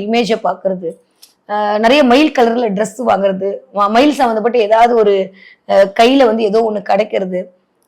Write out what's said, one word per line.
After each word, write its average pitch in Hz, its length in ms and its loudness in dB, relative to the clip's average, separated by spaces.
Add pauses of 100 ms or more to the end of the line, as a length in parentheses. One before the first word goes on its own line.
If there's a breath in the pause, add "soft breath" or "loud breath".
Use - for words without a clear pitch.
இமேஜை 220 380 -2
பாக்குறது, 185 440 -6 (600 soft breath)
ஆஹ், 208 300 -4
நிறைய 254 260 2
மயில் 294 340 2
கலர்ல 233 340 0
ட்ரெஸ் 208 340 -6
வாங்குறது, 196 420 -2 (260)
ம-, 202 160 0
மயில் 262 240 2
சம்மந்தப்பட்ட 233 440 -2
ஏதாவது 226 360 2
ஒரு, 208 200 2 (540 soft breath)
ஆஹ், 196 200 2 (120)
கையில 262 240 4
வந்து 226 180 0
ஏதோ 214 200 0
ஒண்ணு 214 200 -4
கிடைக்கிறது, 196 580 -2 (460)